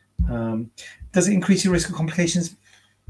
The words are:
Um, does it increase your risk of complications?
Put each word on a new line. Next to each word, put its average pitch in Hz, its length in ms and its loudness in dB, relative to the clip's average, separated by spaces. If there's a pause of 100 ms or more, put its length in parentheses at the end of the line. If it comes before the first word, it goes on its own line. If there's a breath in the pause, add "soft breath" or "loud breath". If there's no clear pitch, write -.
(300)
Um, 113 400 -4 (420 loud breath)
does 180 160 4
it 208 60 2
increase 185 300 2
your 185 80 2
risk 165 160 0
of 180 80 -8
complications? 165 600 -2 (540 soft breath)